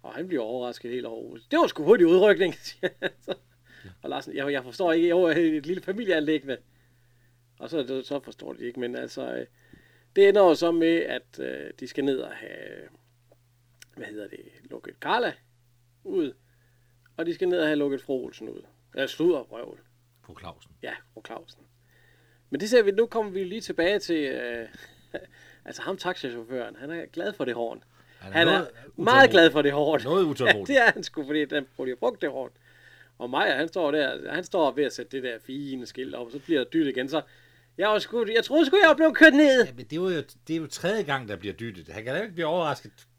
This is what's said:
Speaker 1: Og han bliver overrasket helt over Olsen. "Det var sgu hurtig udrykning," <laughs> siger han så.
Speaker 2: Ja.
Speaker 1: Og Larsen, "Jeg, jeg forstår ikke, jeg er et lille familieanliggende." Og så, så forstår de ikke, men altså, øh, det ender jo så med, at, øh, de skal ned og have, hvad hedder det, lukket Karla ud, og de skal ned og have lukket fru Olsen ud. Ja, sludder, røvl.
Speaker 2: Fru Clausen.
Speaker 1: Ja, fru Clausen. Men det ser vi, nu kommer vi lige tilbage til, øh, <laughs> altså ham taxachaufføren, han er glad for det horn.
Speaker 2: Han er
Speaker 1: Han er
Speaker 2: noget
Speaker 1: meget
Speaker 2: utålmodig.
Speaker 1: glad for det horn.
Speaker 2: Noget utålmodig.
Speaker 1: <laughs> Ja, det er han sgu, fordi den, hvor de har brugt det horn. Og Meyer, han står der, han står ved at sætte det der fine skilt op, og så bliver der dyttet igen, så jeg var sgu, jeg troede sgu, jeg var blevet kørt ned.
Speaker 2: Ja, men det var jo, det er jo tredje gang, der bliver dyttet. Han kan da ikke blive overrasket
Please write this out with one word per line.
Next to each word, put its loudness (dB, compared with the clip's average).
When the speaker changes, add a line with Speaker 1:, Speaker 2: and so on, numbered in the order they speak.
Speaker 1:
Og -16
han -10
bliver -4
overrasket -8
helt -6
over -12
Olsen. -20
"Det 4
var 4
sgu -6
hurtig 8
udrykning," 6
<laughs> -20
siger -6
han -4
så. -8
Speaker 2:
Ja. -18
Speaker 1:
Og -12
Larsen, -10
"Jeg, -4
jeg -4
forstår -2
ikke, 4
jeg 4
er 4
et -6
lille -4
familieanliggende." -2
Og -14
så, -4
så -6
forstår -14
de -14
ikke, -10
men -6
altså, -10
øh, -8
det 8
ender 6
jo 8
så 0
med, 2
at, -8
øh, -10
de -12
skal -6
ned 0
og -10
have, -16
hvad -16
hedder -14
det, -18
lukket -16
Karla -2
ud, -4
og -6
de -4
skal -2
ned 0
og 0
have 0
lukket -2
fru -6
Olsen -14
ud. -16
Ja, -4
sludder, 0
røvl. -14
Speaker 2:
Fru -20
Clausen. -20
Speaker 1:
Ja, -10
fru -20
Clausen. -18
Men -4
det -4
ser 6
vi, 4
nu 2
kommer -4
vi -4
lige -8
tilbage 0
til, -2
øh, -8
<laughs> -18
altså -16
ham -6
taxachaufføren, -8
han -14
er -10
glad -8
for -6
det -4
horn. -6
Speaker 2:
Han -16
er 0
Speaker 1:
Han 6
er 4
Speaker 2:
noget 0
Speaker 1:
meget -2
Speaker 2:
utålmodig. 10
Speaker 1:
glad 8
for 2
det 2
horn. 2
Speaker 2:
Noget 2
utålmodig. 0
Speaker 1:
<laughs> -
Ja, 0
det 6
er 6
han -8
sgu, -10
fordi -2
den, -6
hvor -8
de -4
har -6
brugt -4
det -4
horn. -10
Og -10
Meyer, 0
han -2
står -2
der, -2
han -6
står 0
ved -2
at -2
sætte -12
det -6
der -8
fine -10
skilt -12
op, -10
og -18
så -12
bliver 0
der -8
dyttet 0
igen, -4
så -2
jeg 0
var 2
sgu, -4
jeg 0
troede 4
sgu, 4
jeg 10
var 8
blevet 4
kørt 10
ned. 6
Speaker 2:
Ja, -12
men -14
det -6
var 0
jo, -2
det -4
er -2
jo -8
tredje -4
gang, -4
der -6
bliver -8
dyttet. -12
Han -12
kan -6
da -4
ikke -10
blive -4
overrasket -4